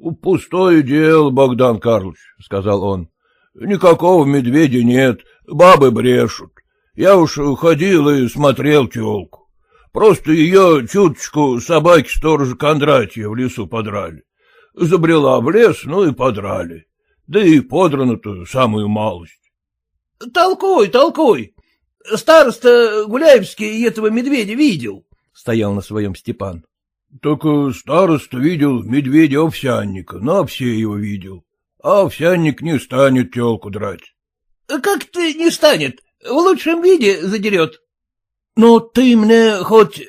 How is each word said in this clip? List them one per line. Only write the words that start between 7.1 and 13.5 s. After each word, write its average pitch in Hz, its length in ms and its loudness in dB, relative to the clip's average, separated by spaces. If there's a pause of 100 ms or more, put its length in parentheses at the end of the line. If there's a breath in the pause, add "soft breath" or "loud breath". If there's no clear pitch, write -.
уж 156 220 0 (180)
ходил 165 520 2
и 135 180 0
смотрел 139 600 0
телку. 107 560 -10 (500)
Просто 160 380 2
ее 165 560 4
чуточку 147 720 -2
собаки 160 500 2
сторожа 139 460 -2
Кондратья 135 720 -2
в 110 60 -8
лесу 120 320 -8